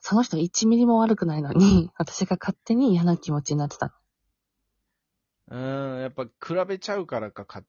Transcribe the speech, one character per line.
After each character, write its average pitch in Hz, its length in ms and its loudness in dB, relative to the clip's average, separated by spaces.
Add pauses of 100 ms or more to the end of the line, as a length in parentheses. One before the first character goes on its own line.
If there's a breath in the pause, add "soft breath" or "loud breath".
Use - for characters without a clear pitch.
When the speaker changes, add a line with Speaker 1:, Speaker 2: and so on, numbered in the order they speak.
Speaker 1:
そ - 140 -2
の 233 80 4
人 175 140 -4
一 175 280 0
ミ 226 120 4
リ 240 80 4
も 233 140 4
悪 226 180 2
く - 80 -2
な 156 120 -2
い 151 40 -4
の 143 100 -6
に、 185 440 6
<laughs> - 40 -8
私 165 260 -4
が 180 140 -2
勝 - 240 -6
手 226 120 -2
に 247 180 4
嫌 170 100 2
な 170 140 2
気 - 160 -6
持 147 80 -2
ち 143 100 -4
に 147 60 0
な 147 80 -2
っ - 20 -4
て - 100 -12
た。 - 160 -6 (1600)
Speaker 2:
う 120 60 -16
ー 135 420 -8
ん、 127 40 -8
や 131 60 -8
っ 127 40 -12
ぱ 131 120 -8
比 120 80 -16 (340)
べ 190 140 -6
ち - 100 -12
ゃ 202 80 -4
う 190 80 -6
か 123 140 -6
ら 107 120 -8
か、 101 140 -16
勝 - 240 -18